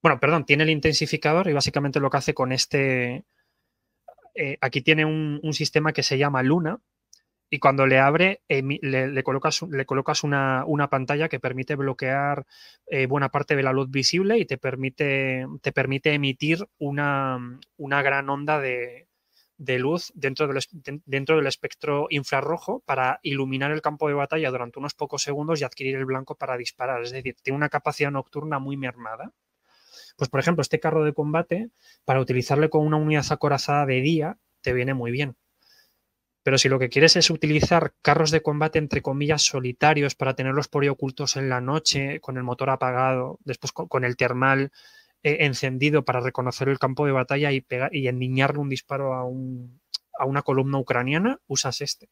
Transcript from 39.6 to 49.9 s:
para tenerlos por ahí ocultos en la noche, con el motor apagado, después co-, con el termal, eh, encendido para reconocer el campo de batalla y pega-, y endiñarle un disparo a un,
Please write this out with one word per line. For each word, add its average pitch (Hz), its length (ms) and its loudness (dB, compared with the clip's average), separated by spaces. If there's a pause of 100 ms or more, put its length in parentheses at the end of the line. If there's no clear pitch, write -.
para 131 180 0
tenerlos 135 320 0
por 143 160 0
ahí 143 60 4
ocultos 135 480 -2
en 135 120 -2
la 127 120 0
noche, 139 580 -2
con 131 180 -10
el 127 60 -4
motor 127 280 -2
apagado, 131 760 0
después 139 260 -6
co-, 175 160 -10
con 131 160 -2
el 123 140 -2
termal, 135 560 2 (500)
eh, 151 200 0
encendido 139 640 2
para 127 140 0
reconocer 127 500 -2
el 135 120 0
campo 135 260 0
de 139 60 2
batalla 139 400 0
y 135 80 0
pega-, 131 320 -4
y 139 160 -2
endiñarle 131 500 0
un 143 100 -4
disparo 135 460 -4
a 127 100 -4
un, 127 560 -10 (380)